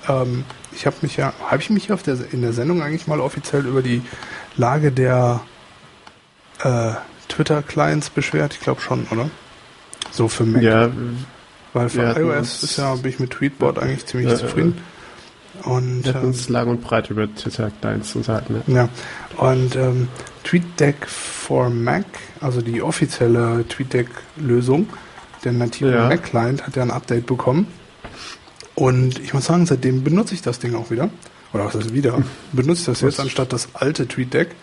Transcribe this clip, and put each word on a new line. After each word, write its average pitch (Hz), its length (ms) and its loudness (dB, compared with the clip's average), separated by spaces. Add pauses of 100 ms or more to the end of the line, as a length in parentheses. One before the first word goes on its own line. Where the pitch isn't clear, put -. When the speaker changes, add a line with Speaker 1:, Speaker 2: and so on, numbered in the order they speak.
Speaker 1:
ähm, 127 360 0 (280)
ich - 120 -6
hab 143 180 -2
mich - 140 -4
ja, 139 160 0 (160)
hab 135 100 2
ich - 100 -4
mich 208 220 0
auf 190 120 0
der, 135 140 0 (140)
in 127 100 -2
der 117 120 0
Sendung 156 280 0
eigentlich 151 260 -4
mal 151 120 0
offiziell 143 460 -2
über 131 160 2
die 120 200 0 (540)
Lage 135 360 4
der, 127 500 4 (1200)
äh, 117 300 0 (340)
Twitter-Clients 151 840 0
beschwert? 147 420 -2
Ich - 80 -16
glaub 131 200 -2
schon, 123 300 -2
oder? 117 180 -2 (840)
So 117 180 2
für - 160 0
Mac. 113 180 4
Speaker 2:
Ja, 113 260 6 (840)
Speaker 1:
Weil 120 160 0
für 127 100 -4
Speaker 2:
wir 120 80 4
hatten 120 140 2
Speaker 1:
I - 20 2
O 165 80 2
S 143 80 0
Speaker 2:
uns - 320 -4
Speaker 1:
ist - 60 -6
ja, 139 180 0
bin 127 160 -2
ich - 80 -6
mit 127 120 -4
Tweetbot 139 460 0
eigentlich 135 280 -2
ziemlich 123 240 0
Speaker 2:
Ja, 117 60 4
ja, 113 40 2
Speaker 1:
zufrieden. 160 380 2
Speaker 2:
ja. - 60 -12 (880)
Speaker 1:
Und, 127 340 -2
Speaker 2:
Wir 127 80 2
hatten 131 120 -2
Speaker 1:
ähm, 127 60 2
Speaker 2:
uns 127 180 -4
lang 120 200 0
und 120 120 0
breit 113 280 0
über 107 240 -2
Twitter-Clients 107 840 -4
unterhalten, 113 380 -2
ne? 113 140 -2
Speaker 1:
Ja, 127 220 4 (480)
und, 127 380 2
ähm, 127 320 2 (360)
TweetDeck - 640 2
for - 640 -2
Mac, 120 360 0 (340)
also 123 220 -2
die 117 220 -2
offizielle 117 840 2
TweetDeck-Lösung, 131 1200 0 (560)
der 127 100 0
native 120 400 2
Speaker 2:
Ja. 117 140 4
Speaker 1:
Mac-Client, 131 600 0
hat 139 80 -10
ja 127 80 0
ein 123 80 0
Update 120 340 -2
bekommen. 131 420 2 (1080)
Und 127 440 2
ich - 140 -6
muss 139 120 0
sagen, 170 200 4
seitdem 131 380 2
benutze 185 320 2
ich 170 80 -8
das 120 160 -2
Ding 120 160 -4
auch 113 160 -6
wieder. 131 180 0 (440)
Oder 104 120 -2
was 104 100 -4
heißt 110 180 -4
wieder? 135 240 2 (200)
Speaker 2:
<laughs> - 160 -20
Speaker 1:
Benutze 147 280 2
ich - 40 -8
das 123 160 -2
jetzt - 160 2
Speaker 2:
Was? 139 80 -2
Speaker 1:
anstatt 127 260 -2
das - 220 -4
alte 139 340 0
TweetDeck. 127 420 0 (140)